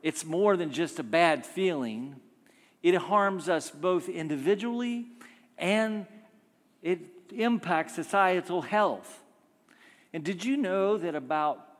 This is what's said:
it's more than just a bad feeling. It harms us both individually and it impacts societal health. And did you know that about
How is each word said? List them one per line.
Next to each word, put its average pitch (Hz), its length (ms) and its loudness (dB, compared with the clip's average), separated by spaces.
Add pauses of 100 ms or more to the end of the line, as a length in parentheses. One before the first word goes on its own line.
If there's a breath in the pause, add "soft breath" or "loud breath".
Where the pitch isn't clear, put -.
it's 151 200 -4
more 185 320 4
than 170 160 -2
just 147 280 -4
a 160 40 -6
bad 156 440 2
feeling. 139 720 -4 (640 soft breath)
It 175 120 6
harms 190 540 0
us 160 220 0
both 175 400 -2
individually 208 960 -2 (480 loud breath)
and 214 500 0 (760)
it 175 180 -2 (320)
impacts 202 640 0
societal 180 680 2
health. 180 600 -2 (920 soft breath)
And 160 100 -6
did 175 220 -4
you 269 140 0
know 196 400 2
that 165 160 -4
about 151 520 -2 (140)